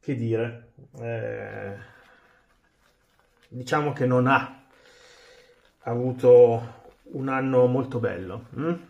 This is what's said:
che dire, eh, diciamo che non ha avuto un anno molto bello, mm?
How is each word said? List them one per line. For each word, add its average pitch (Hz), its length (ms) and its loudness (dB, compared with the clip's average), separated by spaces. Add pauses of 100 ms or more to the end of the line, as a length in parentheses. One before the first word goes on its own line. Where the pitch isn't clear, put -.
che 143 140 -8
dire, 117 580 -6 (280)
eh, 107 760 -10 (1700)
diciamo 143 440 -4
che 127 140 -4
non 127 200 2
ha 135 380 -2 (1160)
avuto 123 960 6 (300)
un 135 240 -8
anno 131 380 2
molto 127 320 -2
bello, 92 560 -8
mm? 160 200 -4 (160)